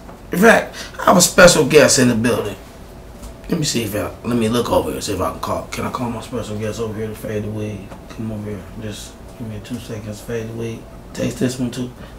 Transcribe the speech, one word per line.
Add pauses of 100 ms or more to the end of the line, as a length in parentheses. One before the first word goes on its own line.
(300)
In
fact, (260)
I
have
a
special
guest
in
the
building. (920)
Let
me
see
if
I, (140)
let
me
look
over
here,
see
if
I
can
call.
Can
I
call
my
special
guest
over
here
to
fade
the
weed? (300)
Come
over
here. (240)
Just (260)
give
me
two
seconds,
fade
the
weed. (340)
Taste
this
one
too. (300)